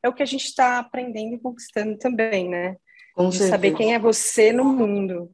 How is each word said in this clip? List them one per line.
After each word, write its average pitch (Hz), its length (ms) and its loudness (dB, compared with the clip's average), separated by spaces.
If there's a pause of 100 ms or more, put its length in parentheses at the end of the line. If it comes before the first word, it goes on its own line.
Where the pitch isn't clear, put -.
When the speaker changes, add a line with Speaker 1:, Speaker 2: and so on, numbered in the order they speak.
Speaker 1:
é 247 80 0
o 247 40 -4
que 285 100 -2
a 254 40 0
gente 262 260 -6
tá 247 260 2
aprendendo 240 560 -8
e 233 40 -14
conquistando 220 580 -6
também, 220 520 -2
né? 180 260 -6 (400)
Speaker 2:
Com 180 140 2
Speaker 1:
De 185 80 -2
saber 190 320 2
Speaker 2:
certeza. 156 80 0
Speaker 1:
quem 226 160 2
é 233 60 0
você 220 520 4
no 254 140 2
mundo. 202 680 0